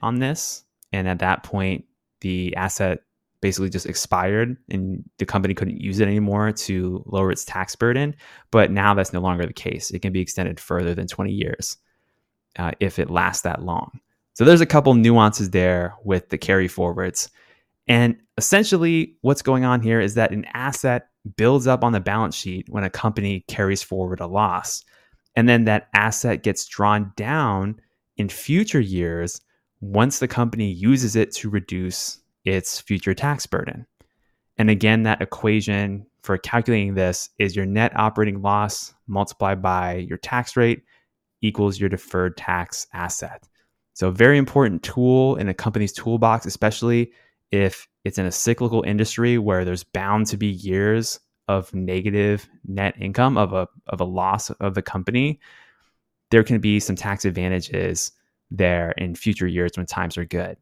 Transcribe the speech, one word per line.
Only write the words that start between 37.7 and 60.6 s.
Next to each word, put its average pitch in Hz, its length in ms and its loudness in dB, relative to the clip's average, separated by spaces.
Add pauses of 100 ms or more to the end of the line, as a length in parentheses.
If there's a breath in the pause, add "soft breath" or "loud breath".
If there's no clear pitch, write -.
operating 107 460 0
loss 104 540 -2 (100)
multiplied 98 560 -2
by 92 340 -2 (140)
your 92 80 -6
tax - 400 -4
rate 120 260 2 (580)
equals 101 380 0
your 98 100 0
deferred 90 460 -2
tax - 580 -6
asset. - 540 -10 (460)
So - 140 -2
a 92 40 2
very 123 280 6
important 131 420 2
tool 131 540 2
in 101 140 -4
a 92 40 -2
company's 104 400 -2
toolbox, 113 520 0
especially 117 640 0 (400 soft breath)
if 98 360 0 (160)
it's 98 140 -4
in 95 80 0
a 90 60 -2
cyclical 117 520 0
industry 117 540 0
where 98 280 0
there's 90 180 -4
bound 101 440 -2
to 107 100 -4
be 107 100 0
years 101 720 0 (280)
of 98 280 -2
negative 98 720 0 (160)
net 98 340 -4
income, 110 380 0
of 101 160 2
a, 92 140 -2 (200)
of 92 140 -6
a 90 40 -2
loss 92 440 -2
of 98 240 -4
the 98 80 -2
company. 123 580 -2 (920 soft breath)
There 113 120 8
can 113 160 2
be 104 200 2
some 98 160 -4
tax 101 280 -6
advantages 90 880 -4 (380)
there 87 480 0
in 87 180 -6
future 101 320 -2
years 87 280 -2
when 92 100 -6
times 87 320 -6
are 87 80 -4
good 87 360 -6